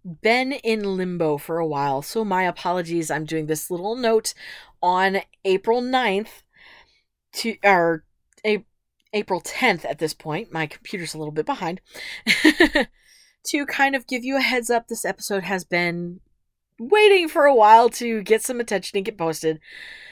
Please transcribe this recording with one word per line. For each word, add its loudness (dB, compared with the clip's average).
been 2
in -2
limbo 0
for -6
a 0
while, -2
so -4
my 0
apologies. -2
I'm -4
doing -4
this -4
little -4
note 0
on 2
April 2
ninth -2
to, -4
or 4
A-, -2
April -2
tenth -2
at -8
this -4
point. -8
My -4
computer's -10
a -10
little -8
bit -4
behind. -6
<laughs> 2
To -2
kind 0
of -6
give -4
you -2
a 2
heads -2
up, 0
this -8
episode -4
has -4
been -4
waiting 6
for 2
a 6
while 10
to -4
get 2
some -6
attention -4
and -2
get -6
posted. -2